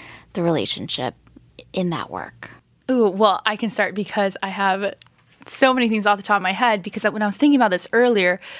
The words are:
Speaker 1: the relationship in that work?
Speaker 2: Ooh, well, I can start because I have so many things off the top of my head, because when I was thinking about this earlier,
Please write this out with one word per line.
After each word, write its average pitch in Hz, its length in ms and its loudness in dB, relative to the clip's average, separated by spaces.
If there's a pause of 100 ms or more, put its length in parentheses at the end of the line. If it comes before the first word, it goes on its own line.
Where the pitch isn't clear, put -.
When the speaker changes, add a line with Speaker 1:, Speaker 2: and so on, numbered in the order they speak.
(340)
Speaker 1:
the 185 80 -4
relationship 127 720 -2 (580)
in 180 160 -2
that 147 200 -6
work? - 400 -12 (400)
Speaker 2:
Ooh, 240 200 4
well, 190 360 2
I 214 100 -2
can 214 140 -4
start 196 240 -2
because 196 480 -2
I 190 80 -6
have 196 440 -2 (540)
so 262 260 2
many 247 160 2
things 214 160 -2
off 208 120 4
the 196 60 -14
top 208 140 0
of 185 60 -2
my 185 80 0
head, 214 300 2
because 196 220 -10
when 214 180 0
I 214 40 0
was 202 120 -4
thinking 294 180 6
about 233 160 4
this 180 220 -2
earlier, 214 460 4 (200)